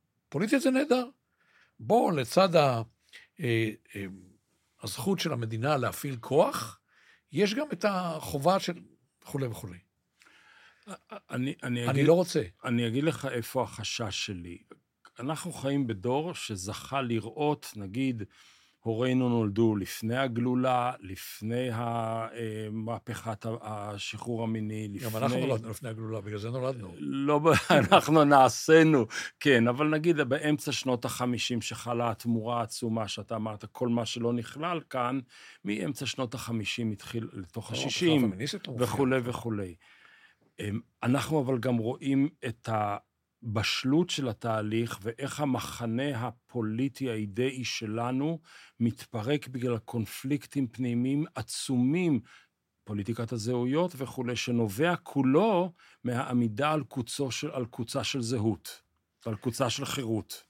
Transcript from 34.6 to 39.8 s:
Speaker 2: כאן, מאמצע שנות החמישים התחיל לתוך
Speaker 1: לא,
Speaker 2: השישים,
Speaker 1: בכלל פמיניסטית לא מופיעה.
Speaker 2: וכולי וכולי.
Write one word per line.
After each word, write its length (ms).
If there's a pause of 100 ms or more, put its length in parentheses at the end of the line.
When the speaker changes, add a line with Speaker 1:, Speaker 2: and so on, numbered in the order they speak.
Speaker 2:
כאן, 300 (440)
מאמצע 420
שנות 280
החמישים 580
התחיל 400
לתוך 400
Speaker 1:
לא, 40
Speaker 2:
השישים, 400
Speaker 1:
בכלל 140
פמיניסטית 380
לא 40
מופיעה. 180
Speaker 2:
וכולי 340
וכולי. 500 (840)